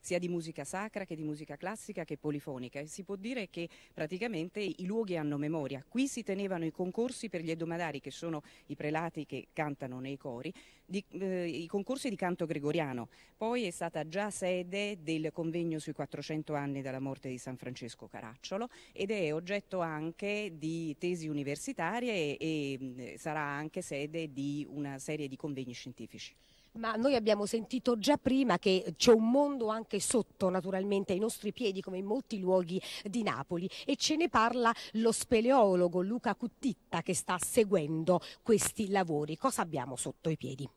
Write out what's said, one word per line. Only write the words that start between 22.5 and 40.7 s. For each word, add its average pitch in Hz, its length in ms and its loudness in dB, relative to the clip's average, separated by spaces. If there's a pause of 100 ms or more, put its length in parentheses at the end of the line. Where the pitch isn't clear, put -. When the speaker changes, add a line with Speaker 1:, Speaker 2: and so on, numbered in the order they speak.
Speaker 1:
mm, 127 360 -10
sarà 151 260 -4
anche 147 400 -4
sede 151 500 -6
di 143 360 -4
una 139 300 -6
serie 151 300 -4
di 131 80 -10
convegni 131 380 -6
scientifici. - 600 -14 (380)
Speaker 2:
Ma 226 220 -4
noi 254 220 4
abbiamo 214 280 4
sentito 226 540 0
già 196 200 6
prima 247 400 4
che 185 380 4
c'è - 160 10
un 220 180 8
mondo 277 380 4
anche 214 320 -2
sotto, - 480 2
naturalmente, 190 640 2
ai 180 60 2
nostri 208 340 -2
piedi, 196 280 -2
come 185 180 -6
in 190 60 -4
molti 220 340 -2
luoghi 185 420 4 (240)
di 214 180 0
Napoli, 175 460 -2 (160)
e 285 120 2
ce - 200 2
ne 339 120 4
parla 233 440 4 (200)
lo 226 180 4
speleologo 202 920 6
Luca 214 340 0
Cuttitta, - 680 -2
che 185 120 0
sta - 240 0
seguendo 170 840 4 (220)
questi 214 480 4
lavori. 160 460 2
Cosa 254 260 0
abbiamo 135 340 -4
sotto - 320 -4
i 156 80 2
piedi? 135 400 -8